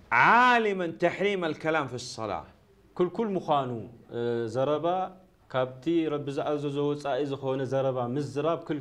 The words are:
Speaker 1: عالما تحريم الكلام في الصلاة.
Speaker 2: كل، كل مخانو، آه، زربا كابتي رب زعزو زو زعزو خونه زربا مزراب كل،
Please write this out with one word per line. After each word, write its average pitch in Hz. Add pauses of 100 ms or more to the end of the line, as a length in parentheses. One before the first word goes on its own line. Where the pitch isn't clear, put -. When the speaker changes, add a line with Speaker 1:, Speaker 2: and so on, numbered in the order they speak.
(120)
Speaker 1:
عالما 202
تحريم 175
الكلام 156
في 120
الصلاة. 107 (500)
Speaker 2:
كل، 180
كل 220
مخانو، 139 (240)
آه، 117
زربا 151 (320)
كابتي 156
رب 143
زعزو 147
زو 143
زعزو 139
خونه 135
زربا 131
مزراب 143
كل، 160